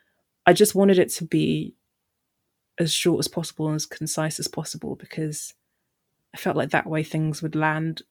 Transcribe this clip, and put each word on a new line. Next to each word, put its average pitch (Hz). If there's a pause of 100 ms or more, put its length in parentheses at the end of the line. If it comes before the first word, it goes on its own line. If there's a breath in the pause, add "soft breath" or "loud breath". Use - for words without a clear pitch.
(460)
I 175
just 202
wanted 196
it -
to 170
be 156 (1040)
as 165
short 160
as 143
possible 156
and 156
as 151
concise 156
as 156
possible, -
because - (800)
I -
felt -
like 147
that -
way 156
things 156
would 156
land 156